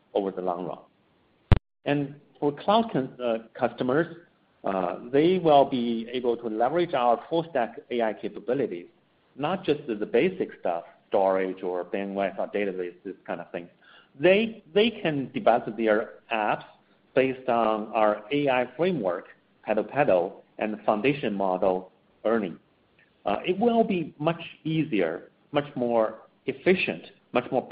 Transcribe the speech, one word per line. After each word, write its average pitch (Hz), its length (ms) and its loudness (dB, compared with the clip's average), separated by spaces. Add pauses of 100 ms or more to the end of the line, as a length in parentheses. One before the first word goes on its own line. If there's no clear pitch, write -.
(140)
over 98 160 0
the 92 100 -6
long 87 260 -4
run. - 120 -10 (1080)
And 143 300 -2 (260)
for 147 120 0
cloud 220 400 0
con-, 131 200 -2 (100)
uh, 117 160 -2 (200)
customers, 127 480 0 (580)
uh, 95 320 -2 (160)
they 170 260 4
will 147 260 8
be 117 460 -2
able 120 260 0
to 120 120 -10
leverage 143 460 0
our 120 340 4
full 165 220 0
stack 117 300 -2 (100)
A 123 100 0
I 110 120 0
capabilities, 101 720 -4 (500)
not 170 280 -4
just 147 220 -2
the, 113 80 -2
the 101 120 -4
basic 147 420 0 (120)
stuff, 85 240 -2 (240)
storage 95 540 2
or 90 220 -4
bandwidth 98 540 -4
or 95 100 -4
database, 92 460 -4 (100)
this 92 100 -10 (120)
kind 87 140 -8
of 85 100 -16
thing. 87 180 -10 (500)
They, 196 440 2 (100)
they 214 180 4
can 147 420 -4
develop 113 440 2
their 110 340 2 (220)
apps 117 320 -2 (500)
based 131 340 2
on 110 440 2
our 107 300 2 (100)
A 147 160 0
I 123 280 2
framework, 117 500 -2 (420)
PaddlePaddle, 107 640 2 (260)
and 107 280 -4
foundation 117 480 0
model 92 560 0 (340)
ERNIE. 107 300 0 (720)
Uh, 101 180 0
it 185 140 -2
will 233 260 4
be 180 340 -2
much 165 220 -2 (240)
easier, 110 640 0 (220)
much 143 140 0 (100)
more 117 440 0 (260)
efficient, 135 560 0 (300)
much 123 180 0
more 131 220 0